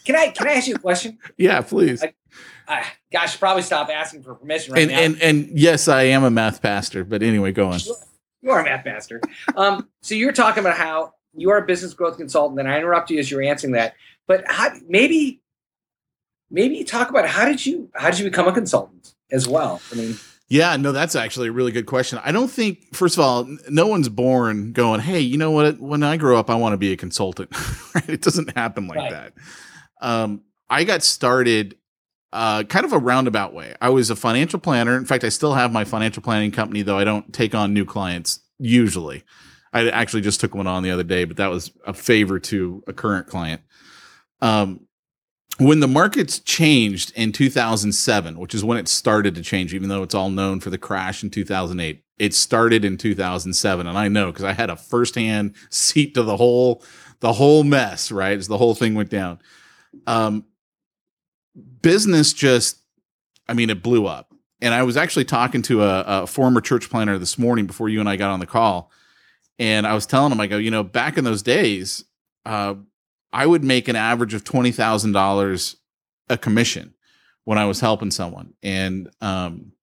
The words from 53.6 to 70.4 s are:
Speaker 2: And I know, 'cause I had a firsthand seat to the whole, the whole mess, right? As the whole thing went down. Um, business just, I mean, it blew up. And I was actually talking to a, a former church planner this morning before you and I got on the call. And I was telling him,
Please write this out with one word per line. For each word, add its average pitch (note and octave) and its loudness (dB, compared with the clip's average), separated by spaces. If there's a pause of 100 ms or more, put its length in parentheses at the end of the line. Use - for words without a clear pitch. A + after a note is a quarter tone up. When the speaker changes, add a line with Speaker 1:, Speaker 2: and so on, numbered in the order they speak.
Speaker 2:
And F2+ -4
I G#2 0
know, G2+ 0
'cause F#2+ -10
I G2 -2
had F2 -2
a E2+ -8
firsthand A2 -2 (120)
seat - 0
to B2 2
the G#2+ 0
whole, B2 4 (340)
the A2+ 2
whole C#3+ 6
mess, B2 0
right? G2 -2
As F#2 -10
the G#2 -4
whole A2+ 4
thing A2 0
went G#2+ -2
down. F#2 -6 (640)
Um, A2 0 (1400)
business F3 4
just, B2+ 2 (720)
I A#2 -4
mean, A#2 2
it F#2+ -4
blew A#2 2
up. C#2+ -10 (280)
And A#2+ 0
I B2 2
was B2 0
actually D3+ 0
talking B2 -2
to A2 2
a, F#2+ 2
a F#2+ -2
former B2+ 2
church A#2 -2
planner G#2 0
this F2+ -6
morning A#2 0
before G#2+ -6
you G#2+ -2
and G#2 -2
I G2 -2
got G2 -2
on F#2+ -4
the F2 -8
call. G#2 0 (680)
And G#2+ 0
I G#2+ 0
was G#2+ -2
telling C3+ 2
him, A2 -2